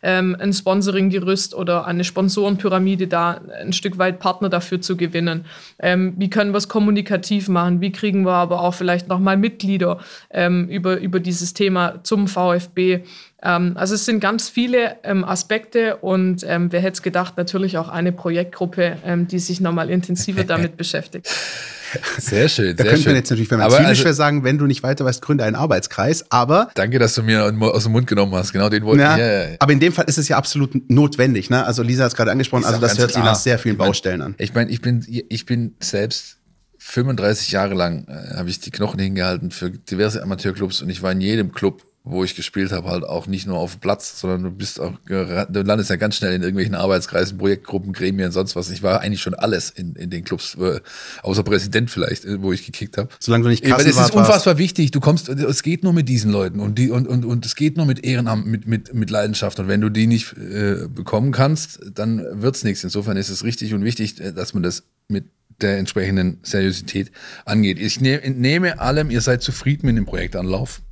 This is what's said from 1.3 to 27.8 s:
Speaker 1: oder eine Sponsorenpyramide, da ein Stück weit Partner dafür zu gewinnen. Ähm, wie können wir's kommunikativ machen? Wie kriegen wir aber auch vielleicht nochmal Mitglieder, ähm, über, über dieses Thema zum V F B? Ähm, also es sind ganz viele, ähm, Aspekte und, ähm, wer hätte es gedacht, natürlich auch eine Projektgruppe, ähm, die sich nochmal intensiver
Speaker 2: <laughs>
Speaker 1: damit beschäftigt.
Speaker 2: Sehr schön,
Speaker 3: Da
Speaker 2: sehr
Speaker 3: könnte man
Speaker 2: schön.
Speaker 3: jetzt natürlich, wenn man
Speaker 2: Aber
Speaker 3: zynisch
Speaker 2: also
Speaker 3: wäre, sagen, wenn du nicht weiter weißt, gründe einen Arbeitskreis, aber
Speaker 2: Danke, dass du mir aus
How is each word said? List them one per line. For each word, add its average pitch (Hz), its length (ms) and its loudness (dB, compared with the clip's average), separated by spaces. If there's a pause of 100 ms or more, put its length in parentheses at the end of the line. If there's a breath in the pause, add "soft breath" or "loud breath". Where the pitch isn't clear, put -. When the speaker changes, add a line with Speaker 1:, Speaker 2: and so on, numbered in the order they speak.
Speaker 1:
oder 175 320 -2
eine 175 180 -2
Sponsorenpyramide, 190 1040 0
da 170 320 -2 (180)
ein - 140 -6
Stück 185 240 -4
weit 185 220 0
Partner 185 320 -2
dafür 180 320 -2
zu 185 160 -4
gewinnen. 170 480 -2 (320 loud breath)
Ähm, 180 400 2
wie 196 100 0
können 202 240 0
wir's 202 160 -2
kommunikativ 208 800 0
machen? 180 320 2
Wie 190 120 -2
kriegen 196 340 0
wir 185 80 2
aber 175 260 2
auch 175 140 0
vielleicht 175 340 0
nochmal 190 300 2
Mitglieder, 190 640 0 (300 loud breath)
ähm, 175 380 2
über, 185 300 0
über 185 200 -2
dieses 175 360 -4
Thema 185 480 0
zum 202 260 0
V 180 240 0
F 175 160 -2
B? 185 320 2 (460 loud breath)
Ähm, 175 280 2
also 190 200 -2
es 208 120 -2
sind 226 140 0
ganz 214 280 -2
viele, 240 540 0
ähm, 196 200 0
Aspekte 220 760 -2
und, 185 520 0
ähm, 175 240 0
wer 175 80 0
hätte 185 140 0
es - 80 -8
gedacht, 180 340 -2
natürlich 180 400 -2
auch 165 140 -4
eine 175 200 0
Projektgruppe, 175 920 -2
ähm, 175 240 0
die 185 100 -2
sich 180 220 -4
nochmal 170 300 -2
intensiver 180 540 -2
Speaker 2:
<laughs> - 0 -
Speaker 1:
damit 170 340 -2
beschäftigt. - 500 -8 (880 loud breath)
Speaker 2:
Sehr 113 300 2
schön, 95 260 2
Speaker 3:
Da 85 100 2
Speaker 2:
sehr 107 80 6
Speaker 3:
könnte - 0 -
man 156 100 6
Speaker 2:
schön. 147 140 6
Speaker 3:
jetzt 123 140 0
natürlich, 110 200 2
wenn 120 80 4
man 110 80 4
Speaker 2:
Aber 117 100 8
Speaker 3:
zynisch 147 140 8
Speaker 2:
also 131 140 6
Speaker 3:
wäre, 160 100 4
sagen, 147 300 2
wenn 135 120 4
du 147 100 2
nicht 135 160 2
weiter 139 220 -2
weißt, 127 160 0
gründe 143 240 2
einen 110 120 0
Arbeitskreis, 127 760 0
aber 147 440 4
Speaker 2:
Danke, 117 240 2
dass 117 160 4
du 120 80 0
mir 110 220 4
aus 110 400 2